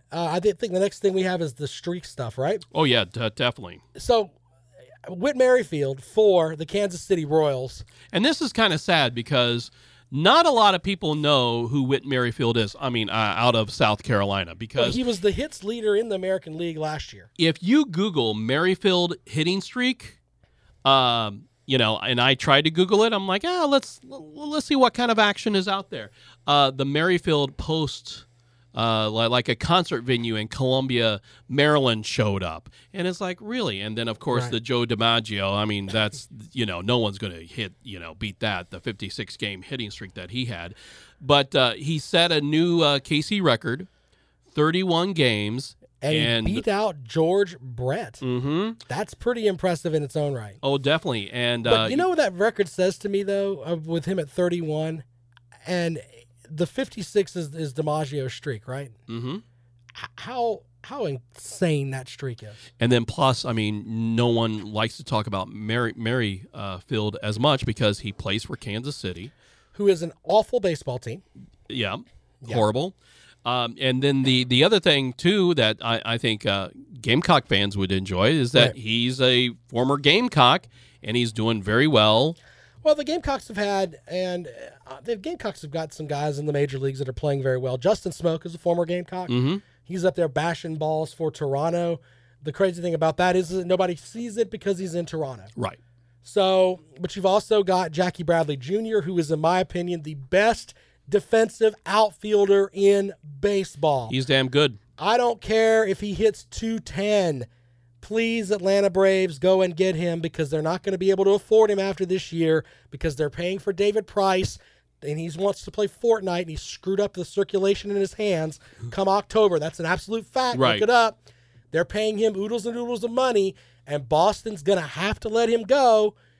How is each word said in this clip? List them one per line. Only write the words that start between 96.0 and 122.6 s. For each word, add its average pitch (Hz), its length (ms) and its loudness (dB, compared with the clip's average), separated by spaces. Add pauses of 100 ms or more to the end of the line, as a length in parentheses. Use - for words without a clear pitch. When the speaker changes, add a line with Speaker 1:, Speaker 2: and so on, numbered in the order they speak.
Speaker 1:
So, 185 580 2 (180)
but 175 160 -8
you've 190 120 0
also 208 340 4
got 185 300 0
Jackie 175 320 0
Bradley 156 340 2
Junior, 208 440 -2
who 175 180 -2
is, 151 100 -2
in 160 100 0
my 175 200 2
opinion, 175 420 -4
the 151 140 -10
best 190 580 0 (340)
defensive 220 680 2 (100)
outfielder 202 880 2
in 196 400 4 (260)
baseball. 151 680 0
Speaker 2:
He's 127 160 -2
damn 135 240 2
good. 131 300 2 (180)
Speaker 1:
I 208 200 2
don't 240 220 0
care 220 460 2
if 190 140 -4
he 202 160 -6
hits 208 300 0
two 226 340 -6
ten. 180 640 -2 (560)
Please, 226 480 -2
Atlanta 196 400 2
Braves, 190 480 2
go 185 240 4
and 180 140 0
get 185 200 2
him 170 240 -2
because 160 300 -4
they're 156 140 -2
not 165 180 -2
gonna 185 160 -4
be 190 140 2
able 190 140 2
to 196 100 6
afford 214 340 4
him 202 80 0
after 190 300 -2
this 185 240 -4
year 160 340 2 (240)
because 147 260 -6
they're 147 140 -2
paying 180 300 -6
for - 120 -4
David 202 360 0
Price, 190 500 0 (460)
and 147 160 -6
he 165 180 -6
wants 196 280 -2
to - 60 -14
play 208 160 -2
Fortnite, 196 540 0
and 170 80 -8
he 156 60 -10
screwed - 440 -4
up 208 140 0
the 180 100 -8
circulation 196 680 0
in 202 60 -2
his 196 180 -2
hands 165 440 -2 (300)
come 190 180 -2
October. 196 520 4
That's 151 200 -6
an 165 60 -6
absolute 190 400 -4
fact. 247 320 -2
Speaker 2:
Right. 226 220 4
Speaker 1:
Look 214 100 2
it - 0 -
up. 233 300 4 (500)
They're 170 160 0
paying 214 320 -2
him 220 180 0
oodles 208 300 -4